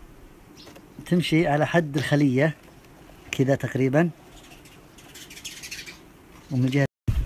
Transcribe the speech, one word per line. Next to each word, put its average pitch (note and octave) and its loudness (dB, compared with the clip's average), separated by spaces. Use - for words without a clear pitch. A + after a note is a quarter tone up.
تمشي E3 2
على D3 2
حد D#3 0
الخلية C#3+ 2
كذا C3+ 2
تقريبًا، C3+ 0
ومن C3 0
جهة C#3 2